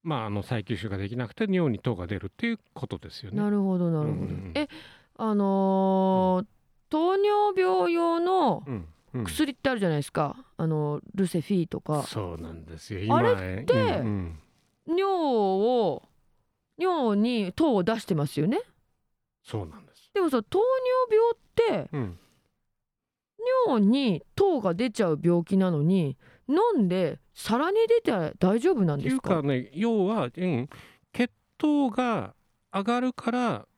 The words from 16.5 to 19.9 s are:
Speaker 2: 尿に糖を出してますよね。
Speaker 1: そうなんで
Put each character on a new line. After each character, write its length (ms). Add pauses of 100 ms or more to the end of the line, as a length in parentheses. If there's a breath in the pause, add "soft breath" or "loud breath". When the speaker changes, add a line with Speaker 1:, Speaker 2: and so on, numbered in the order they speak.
Speaker 2:
尿 420
に 360
糖 200
を 80
出 160
し 60
て 100
ま 120
す 120
よ 80
ね。 140 (840)
Speaker 1:
そ 200
う 40
な 120
ん 80
で 100